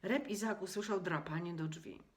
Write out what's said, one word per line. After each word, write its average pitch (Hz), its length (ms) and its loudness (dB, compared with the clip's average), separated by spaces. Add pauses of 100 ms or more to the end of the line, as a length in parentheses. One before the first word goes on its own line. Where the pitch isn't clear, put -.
Reb 254 240 4
Izaak 208 340 0
usłyszał 202 380 0
drapanie 170 540 0
do 160 140 0
drzwi. 143 340 -6 (160)